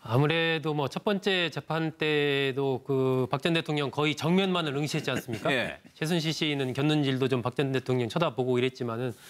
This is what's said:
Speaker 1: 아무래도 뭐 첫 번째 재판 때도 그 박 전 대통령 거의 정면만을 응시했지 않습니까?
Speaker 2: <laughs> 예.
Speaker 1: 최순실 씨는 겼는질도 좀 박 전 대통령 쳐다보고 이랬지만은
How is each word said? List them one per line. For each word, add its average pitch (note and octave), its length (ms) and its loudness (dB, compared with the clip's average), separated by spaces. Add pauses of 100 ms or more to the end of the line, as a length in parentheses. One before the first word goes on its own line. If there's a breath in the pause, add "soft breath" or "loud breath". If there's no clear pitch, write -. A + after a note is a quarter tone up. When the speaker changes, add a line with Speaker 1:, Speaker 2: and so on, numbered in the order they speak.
Speaker 1:
아무래도 D#3 680 2
뭐 C#3+ 140 0
첫 - 160 -8
번째 F#3+ 460 0
재판 D#3 420 -4
때도 C#3 920 0
그 C3 460 2
박 C#3 100 -2
전 E3+ 140 2
대통령 D3+ 380 0
거의 D3 240 0
정면만을 F3 600 0
응시했지 D3 360 -2
않습니까? A#2 380 -4
Speaker 2:
<laughs> C#3 40 2
예. F#2+ 240 -2 (160)
Speaker 1:
최순실 D#3+ 380 0
씨는 C#3 400 0
겼는질도 C3+ 560 2
좀 B2+ 120 2
박 B2 140 -4
전 C#3 160 0
대통령 B2+ 380 0
쳐다보고 B2+ 500 0
이랬지만은 B2 540 -2 (180 loud breath)